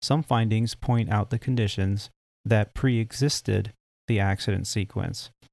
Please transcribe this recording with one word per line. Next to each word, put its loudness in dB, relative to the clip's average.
Some 2
findings 0
point 0
out 0
the -2
conditions 0
that 2
pre-existed 0
the 2
accident 0
sequence, -6